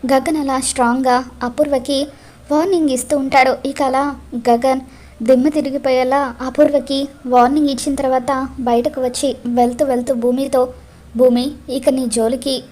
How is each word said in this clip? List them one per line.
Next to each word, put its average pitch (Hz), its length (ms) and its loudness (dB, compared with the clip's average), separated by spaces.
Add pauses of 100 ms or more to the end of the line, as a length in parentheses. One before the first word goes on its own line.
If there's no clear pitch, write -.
(120)
గగన్ 277 240 2
అలా 269 240 -2
స్ట్రాంగ్గా 254 640 0 (180)
అపూర్వకి 277 680 -2 (420)
వార్నింగ్ 320 400 2
ఇస్తూ 262 280 -2
ఉంటాడు. 262 500 2
ఇక 277 140 -4
అలా 269 340 0 (340)
గగన్ 262 300 2 (420)
దిమ్మ 254 260 4
తిరిగిపోయేలా 269 880 0 (120)
అపూర్వకి 277 600 2 (180)
వార్నింగ్ 262 440 4
ఇచ్చిన 269 240 -4
తర్వాత 262 540 -2 (120)
బయటకు 240 400 0
వచ్చి 254 360 -2 (100)
వెళ్తూ 240 380 2
వెళ్తూ 254 300 -2
భూమితో, 254 580 0 (440)
"భూమి, 247 360 2 (180)
ఇక 254 180 0
నీ 262 180 0
జోలికి 240 640 -2